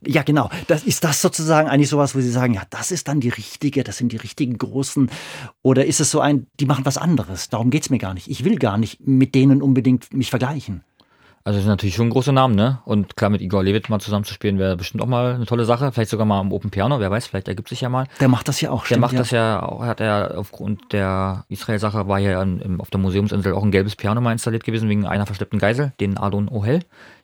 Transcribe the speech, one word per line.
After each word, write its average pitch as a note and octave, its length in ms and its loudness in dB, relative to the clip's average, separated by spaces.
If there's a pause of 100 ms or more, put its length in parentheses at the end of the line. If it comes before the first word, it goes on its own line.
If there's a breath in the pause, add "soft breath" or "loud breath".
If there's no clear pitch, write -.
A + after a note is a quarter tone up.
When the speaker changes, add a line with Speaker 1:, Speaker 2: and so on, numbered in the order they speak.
Speaker 1:
ja, C#3 160 2
genau. D3 280 2 (160 loud breath)
Das, D#3 180 2
ist - 180 0
das D3 200 0
sozusagen D#3 460 2
eigentlich C#3 200 4
sowas, C#3+ 260 2
wo C3+ 60 2
Sie B2 100 0
sagen, B2 220 2
"Ja, F#2+ 160 -2
das - 220 -8
ist F3 180 -6
dann C#3+ 120 0
die A#2+ 100 0
richtige, C3 540 -4
das G#2 120 -8
sind A#2+ 160 -2
die A2+ 60 -8
richtigen A#2+ 400 -4
Großen"? B2+ 520 -2 (520 loud breath)
Oder C3 240 6
ist D#3 140 0
es C#3 100 2
so D3+ 100 2
ein, C#3 260 0 (140)
"Die C#3+ 60 0
machen C3+ 180 0
was C3+ 140 -2
anderes, A2+ 500 -2
darum A#2+ 220 0
geht's D#3+ 200 -2
mir B2 80 0
gar F#2+ 160 -4
nicht. F2+ 140 -12
Ich C3 160 -8
will G3 140 2
gar G#2+ 180 2
nicht A2 240 -2
mit C3+ 340 4
denen C3+ 280 6
unbedingt B2+ 500 2
mich C3+ 180 -2
vergleichen"? B2+ 540 -4 (600 soft breath)
Speaker 2:
Also G#2 120 0
es G2 80 2
sind G#2+ 60 2
natürlich G2 260 0
schon A#2 120 2
große B2+ 240 2
Namen, C3 220 4
ne? A#2+ 300 2
Und G#2 320 -2
klar, G#2 120 2
mit G2+ 120 2
Igor F#2+ 240 0
Levit G2+ 240 2
mal G#2+ 100 0
zusammenzuspielen, G2+ 640 -2
wäre F#2+ 160 0
bestimmt F2+ 260 -6
auch A#2 60 -2
mal B2 260 0
eine A#2+ 100 -4
tolle A#2+ 200 0
Sache. A#2+ 260 0
Vielleicht A2+ 220 -2
sogar A2 120 0
mal G2+ 140 2
am F#2+ 140 -2
Open G2+ 180 -4
Piano, G#2+ 300 0
wer F#2+ 100 0
weiß, G#2+ 160 -2
vielleicht G2 220 -8
ergibt G2 200 -8
sich A#2+ 120 -10
ja B2+ 80 -4
mal. B2+ 180 -2 (140)
Speaker 1:
Der C3+ 80 6
macht B2 180 2
das - 140 -2
ja - 100 -2
auch, B2+ 120 -2
Speaker 2:
Der - 40 -10
Speaker 1:
stimmt, A#2 140 2
Speaker 2:
macht B2 140 2
Speaker 1:
ja. B2+ 40 0
Speaker 2:
das A#2+ 140 -2
ja A2 280 2
auch, A2+ 220 -6
hat A#2 180 -4
er G#2 380 0
aufgrund - 540 -8
der F#2+ 560 -2
Israel-Sache, G#2 580 -4
war G2 140 0
ja F#2+ 200 0
an, F#2 200 -2
im, F#2 200 -4
auf - 100 -10
der G2 100 0
Museumsinsel F#2+ 540 0
auch G2 100 -2
ein G2+ 80 4
gelbes G2 240 2
Piano G#2+ 240 -2
mal A#2+ 100 2
installiert A2+ 320 -2
gewesen, A2 260 -2
wegen G#2 160 2
einer G2+ 220 0
verschleppten G2+ 320 -4
Geisel, A#2+ 400 2
den G2 180 0
Adon G2+ 300 -2
Ohel, B2 380 0 (400 loud breath)